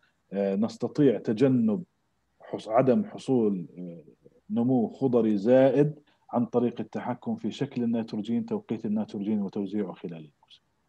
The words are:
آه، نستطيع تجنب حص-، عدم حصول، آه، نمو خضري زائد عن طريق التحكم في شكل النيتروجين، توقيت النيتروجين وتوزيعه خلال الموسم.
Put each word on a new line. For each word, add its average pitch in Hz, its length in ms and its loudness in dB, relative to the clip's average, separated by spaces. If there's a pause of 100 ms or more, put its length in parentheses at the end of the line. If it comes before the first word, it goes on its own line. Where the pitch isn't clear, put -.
(320)
آه، 98 240 0
نستطيع 113 640 2
تجنب 113 640 2 (560)
حص-، - 280 -12
عدم 113 360 4
حصول، 101 600 -2 (120)
آه، 85 240 -14 (480)
نمو 120 380 2
خضري 117 480 2
زائد 131 580 4 (360)
عن 120 160 0
طريق 120 340 0
التحكم 110 560 -6
في 107 140 -6
شكل 123 320 -6
النيتروجين، 113 640 -4
توقيت 110 400 -6
النيتروجين 107 560 -2
وتوزيعه 98 500 -4
خلال 87 200 -12
الموسم. - 500 -20 (260)